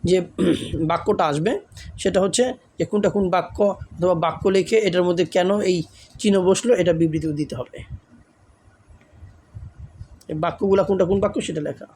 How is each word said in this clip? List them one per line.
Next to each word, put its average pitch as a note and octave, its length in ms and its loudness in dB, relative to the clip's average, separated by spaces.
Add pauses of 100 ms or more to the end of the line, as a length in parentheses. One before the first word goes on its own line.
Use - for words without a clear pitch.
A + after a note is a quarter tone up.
যে F3+ 140 4 (360)
<clears throat> D#3 360 -4
বাক্যটা F3 360 0
আসবে D#3 260 0 (460)
সেটা F#3+ 240 0
হচ্ছে G3+ 220 2 (360)
যে F3 60 0
কোনটা G#3 240 0
কোন G3+ 200 0
বাক্য F3 280 -2 (340)
অথবা F3+ 240 0
বাক্য D#3+ 340 -2
লিখে F#3+ 280 2
এটার F3+ 260 2
মধ্যে E3+ 220 2
কেন F3+ 240 0 (100)
এই F#3 180 0 (380)
চিহ্ন G3 260 2
বসলো, F#3+ 340 2
এটা F3 180 2
বিবৃতিও D#3+ 400 0
দিতে D3 220 -6
হবে। - 220 -12 (2500)
এই D#3+ 80 -6
বাক্যগুলা F#3+ 480 2
কোনটা F#3+ 220 2
কোন G3 140 0
বাক্য G3+ 220 -2
সেটা D3+ 200 -6
লেখা। D3 340 -8